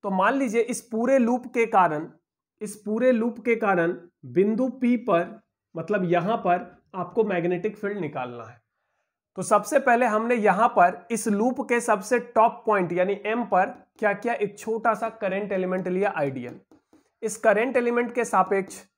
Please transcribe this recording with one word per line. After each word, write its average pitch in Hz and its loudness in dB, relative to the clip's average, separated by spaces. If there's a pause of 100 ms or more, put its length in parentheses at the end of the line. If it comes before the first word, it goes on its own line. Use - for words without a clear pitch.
तो 202 -4
मान 190 2
लीजिए 240 0
इस 240 -4 (100)
पूरे 233 2
लूप 247 2
के 233 0
कारण, 175 2 (540)
इस 208 -12
पूरे 233 0
लूप 226 0
के 233 0
कारण 185 0 (300)
बिंदु 208 2
पी 247 0
पर, 180 0 (500)
मतलब 185 -2
यहां 175 0
पर 180 0 (260)
आपको 180 -2
मैग्नेटिक 180 -2
फील्ड 202 -6
निकालना 127 -8
है। 110 -20 (760)
तो 190 -6
सबसे 226 2
पहले 247 4
हमने 226 0
यहां 208 4
पर 185 4
इस 226 -4
लूप 233 0 (100)
के 240 2
सबसे 233 0 (160)
टॉप 226 4
पॉइंट 190 2
यानी 185 0
एम 233 -2
पर 190 2 (340)
क्या 208 2
किया, 233 -4
एक 202 -4
छोटा 220 -2
सा 220 -4
करंट 202 -4
एलिमेंट 185 -4
लिया 190 -2
आइडियल। 135 -6 (640)
इस 214 -6
करंट 226 2
एलिमेंट 240 0
के 240 -2
सापेक्ष 196 0 (160)